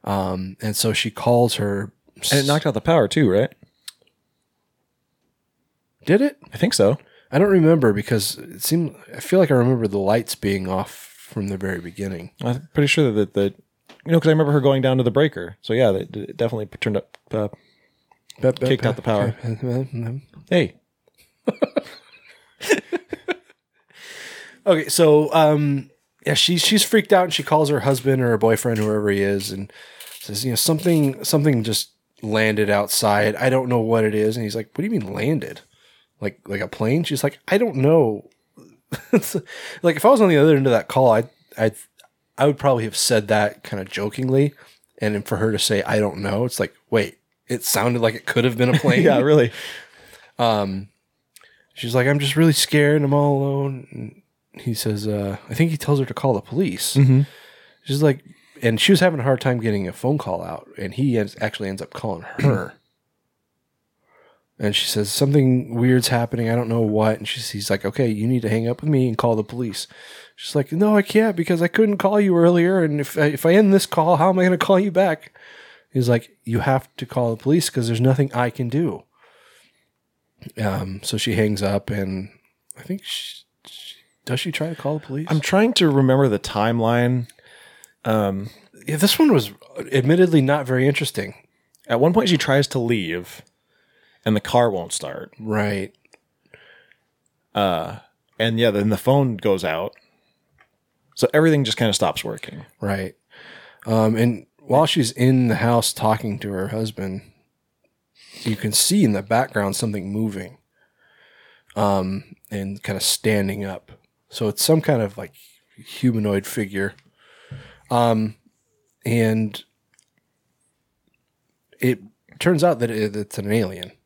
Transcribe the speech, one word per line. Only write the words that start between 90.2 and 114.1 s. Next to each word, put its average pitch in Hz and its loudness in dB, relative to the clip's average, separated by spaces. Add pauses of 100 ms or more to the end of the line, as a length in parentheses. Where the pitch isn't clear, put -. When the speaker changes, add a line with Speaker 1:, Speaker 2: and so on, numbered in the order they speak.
Speaker 1:
not 139 0
very 127 0
interesting. 135 -4 (540)
Speaker 2:
At 117 -2
one 165 4
point, 220 2
she 175 4
tries 139 2
to 131 -6
leave, 90 -4 (840)
and 110 2
the 104 0
car 120 2
won't 87 -6
start. - -12
Speaker 1:
Right. 104 -4 (1600)
Speaker 2:
Uh, 92 -4 (420)
and 113 -2
yeah, 117 2
then 101 0
the 104 0
phone 131 0
goes 95 0
out. 85 -6 (1200)
So - 0
everything 151 4
just 110 -4
kinda 110 0
stops - -2
working. - -12 (160)
Speaker 1:
Right. 98 -6 (720)
Um, 110 2
and 117 0 (140)
while 147 2
she's 135 0
in 127 2
the 110 2
house 117 0
talking 110 -2
to 101 -8
her 95 -6
husband, 107 -8 (1200)
you 110 -4
can 104 -6
see 190 2
in 110 4
the 98 -2
background 104 -2
something 101 -6
moving, 101 -6 (1160)
um, 98 -2 (160)
and 98 -10
kinda 95 -8
standing 101 -2
up. - -12 (380)